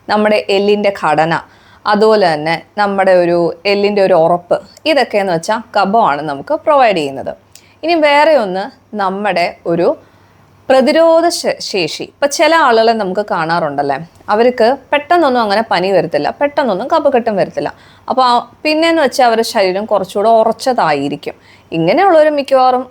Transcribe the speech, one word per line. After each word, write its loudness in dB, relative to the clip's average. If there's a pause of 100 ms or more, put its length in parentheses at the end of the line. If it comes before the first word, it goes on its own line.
(120)
നമ്മുടെ 2 (180)
എല്ലിൻ്റെ 0
ഘടന, 0 (580)
അതുപോലെ 4
തന്നെ -2 (240)
നമ്മുടെ 2 (100)
ഒരു 0 (340)
എല്ലിൻ്റെ 0
ഒരു 4
ഉറപ്പ്, 0 (340)
ഇതൊക്കെയെന്ന് 0
വെച്ചാൽ -4 (160)
കഫമാണ് 2
നമുക്ക് -6
പ്രൊവൈഡ് 2
ചെയ്യുന്നത്. -8 (520)
ഇനി 0 (120)
വേറെ 4 (100)
ഒന്ന് -6 (380)
നമ്മുടെ -2 (260)
ഒരു 0 (840)
പ്രതിരോധ 4 (120)
ശ-, -4 (140)
ശേഷി. -6
ഇപ്പം -2
ചില 2 (140)
ആളുകളെ 2
നമുക്ക് -4
കാണാറുണ്ടല്ലേ, -2 (360)
അവർക്ക് 2 (240)
പെട്ടെന്നൊന്നും 0
അങ്ങനെ 0 (100)
പനി 0
വരത്തില്ല, -2 (120)
പെട്ടെന്നൊന്നും -2
കഫക്കെട്ടും 0
വരത്തില്ല. -4 (400)
അപ്പോൾ 0
ആ, 2 (340)
പിന്നെയെന്ന് 0
വെച്ചാൽ 0
അവരുടെ 0
ശരീരം -2
കുറച്ചുകൂടെ -2 (100)
ഉറച്ചതായിരിക്കും. -2 (420)
ഇങ്ങനെയുള്ളവർ 2
മിക്കവാറും 2